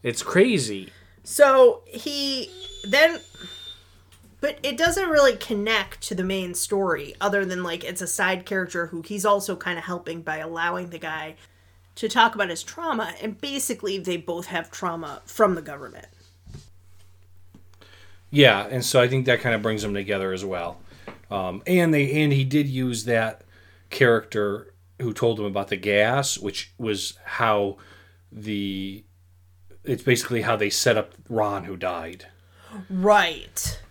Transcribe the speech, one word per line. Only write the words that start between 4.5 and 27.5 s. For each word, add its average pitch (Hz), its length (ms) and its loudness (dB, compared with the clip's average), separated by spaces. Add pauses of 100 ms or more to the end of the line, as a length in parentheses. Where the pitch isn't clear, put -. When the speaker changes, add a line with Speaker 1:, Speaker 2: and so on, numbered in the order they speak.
Speaker 2:
it 269 140 -2
doesn't 339 320 2
really 285 280 6
connect 208 680 -2
to 196 80 -4
the 180 80 -2
main 185 320 -4
story 175 680 -2
other 196 240 2
than, 180 180 -4
like, 175 200 -6
it's 180 180 -8
a 180 60 -6
side 185 380 -2
character 180 420 -4
who 165 160 -10
he's 202 220 -6
also 202 300 2
kinda 175 260 -6
helping 170 400 -8
by 156 160 -6
allowing 170 520 -4
the 170 80 -12
guy 160 380 -10 (600)
to 220 140 -2
talk 226 260 4
about 196 140 0
his 165 140 -6
trauma, 254 580 -4
and 214 180 -8
basically 262 580 -4
they 180 200 -4
both 175 300 -6
have 165 240 -6
trauma 165 540 -8
from 196 300 2
the 165 60 -8
government. 143 460 -16 (2250)
Speaker 1:
Yeah, 110 400 6
and 123 140 -2
so - 180 4
I 123 60 6
think 131 180 0
that 123 160 2
kinda 117 180 0
brings 110 220 -2
them 104 120 -4
together 98 400 -2
as 92 100 -6
well. 87 360 -6 (520)
Um, 95 340 -6
and 175 280 4
they, 147 300 2
and 147 100 4
he 135 100 2
did 143 240 0
use 127 380 -2
that 113 380 0 (460)
character 107 840 2 (260)
who 120 140 -4
told 113 260 0
him 104 60 -4
about 98 240 -4
the 101 80 -2
gas, 107 600 2
which - 400 -8
was 107 360 -4 (100)
how 104 540 0 (540)